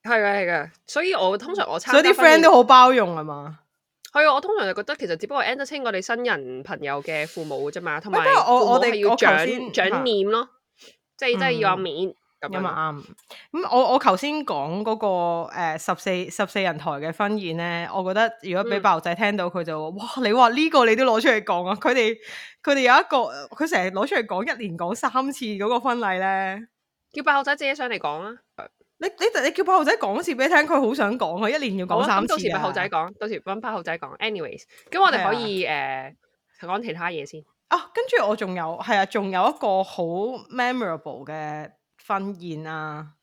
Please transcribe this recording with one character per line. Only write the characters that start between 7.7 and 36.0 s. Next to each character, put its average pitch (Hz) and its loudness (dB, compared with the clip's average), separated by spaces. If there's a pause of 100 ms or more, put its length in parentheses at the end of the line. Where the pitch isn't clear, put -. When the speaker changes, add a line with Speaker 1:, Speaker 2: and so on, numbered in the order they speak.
Speaker 1:
啫 180 -10
嘛， 160 -6
同 202 -8
埋 440 0
Speaker 2:
喂， 539 4
不 494 6
過 240 4
我， 254 6
Speaker 1:
父 214 4
母 240 4 (200)
係 202 2
要 - 4
長， 175 6
Speaker 2:
我 156 4
哋， - -
我 170 2
頭 165 0
先， 247 -6
Speaker 1:
長 190 0
臉 202 0
咯， 233 0 (300)
Speaker 2:
嚇。 - -20 (300)
Speaker 1:
即 269 -6
係， 240 2
即 233 0
係 262 2
要 202 2
有 185 2
面 180 -4 (260)
咁 147 -8
樣 185 -4
咯。 - -
Speaker 2:
嗯。 - -4
咁 185 -4
啊， 156 -4
啱。 143 -12 (580)
咁 - -6
我， 254 4
我 285 4
頭 190 4
先 294 -4 (120)
講 160 -4
嗰 220 -2
個， 220 -4 (460)
誒， 165 -4
十 180 -4
四， 180 -4
十 202 -4
四 202 -4
人 175 -2
台 151 -6
嘅 151 -6
婚 208 -2
宴 165 -6
呢， 170 -6
我 190 -4
覺 185 -4
得 226 2 (120)
如 190 -8 (100)
果 190 -4
俾 202 -2
爆 180 2
仔 175 -4
聽 208 0
到， 180 -4
Speaker 1:
嗯。 180 -4
Speaker 2:
佢 175 -6
就 156 -8
話： 185 -14
「哇， 240 -8
你 208 4
話 240 8
呢 302 0
個 277 6
你 226 6
都 262 2
攞 226 4
出 285 4
嚟 214 2
講 180 -2
啊？」 196 -2
佢 277 0
哋， 226 2 (480)
佢 285 2
哋 277 2
有 254 6
一 - -4
個， 226 0 (240)
佢 311 -2
成 208 0
日 185 -2
攞 190 -2
出 403 -4
嚟 240 0
講， 214 -4
一 226 -10
年 165 -8
講 175 -4
三 247 -2 (220)
次 262 -10
嗰 208 -4
個 240 0
婚 247 -2
禮 190 -2
呢。 190 -2 (520)
Speaker 1:
叫 294 -10
爆 277 2
仔 277 -2
自 294 -8
己 269 -2
上 269 -6
嚟 208 -6
講 151 -6
啊。 220 -14 (640)
Speaker 2:
你， 330 -8
你， 440 -2
你 320 2
叫 359 -2
爆 370 4
仔 320 2
講 208 -4
一 - -8
次 330 -4
俾 254 0
佢 - 2
聽， - 4 (120)
佢 302 2
好 233 0
想 247 0
講 180 -2
啊， 214 0
一 285 0
年 214 -4
要 180 -6
講 220 0
三 294 2
次 320 0
㗎。 - 0
Speaker 1:
好 - -
啊， - -4
咁 - -
到 - -
時 233 -2
八 190 -4
號 185 -2
仔 190 -4
講， 175 -4
到 214 -6
時 185 -6
搵 196 -8
八 226 -8
號 185 -6
仔 165 -6
講。 139 -14
Anyways， 202 -6 (280)
咁 349 -2
我 370 6
哋 196 0
可 202 2
以， 202 -4
Speaker 2:
係 - -4
啊。 135 -4 (500)